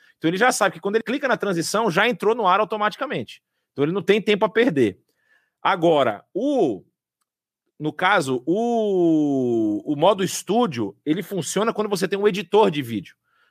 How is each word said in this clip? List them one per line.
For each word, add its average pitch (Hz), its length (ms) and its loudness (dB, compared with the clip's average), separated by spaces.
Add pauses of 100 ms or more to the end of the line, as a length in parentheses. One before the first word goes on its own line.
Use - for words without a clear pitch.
(160)
então 160 140 -2
ele 180 60 -4
já 247 160 2
sabe 196 220 0
que 165 60 -16
quando 202 140 -6
ele 220 80 0
clica 285 240 -4
na 233 100 2
transição, 196 540 -2
já 196 180 2
entrou 214 240 0
no 233 140 -2
ar 185 140 4
automaticamente. 208 840 -4 (300)
Então 135 120 -2
ele 156 60 -2
não 190 120 -4
tem 202 200 2
tempo 208 220 0
a 214 40 0
perder. 143 520 2 (600)
Agora, 151 720 2
o, 190 520 -2 (920)
no 151 160 -6
caso, 151 540 0
o, 156 1400 0
o 147 120 -4
modo 190 260 2
estúdio, 175 840 -2
ele 156 200 -2
funciona 196 480 -4
quando 214 180 -4
você 185 160 -2
tem 196 100 -4
um 202 120 2
editor 202 420 2
de 147 120 -4
vídeo. 113 340 -8 (340)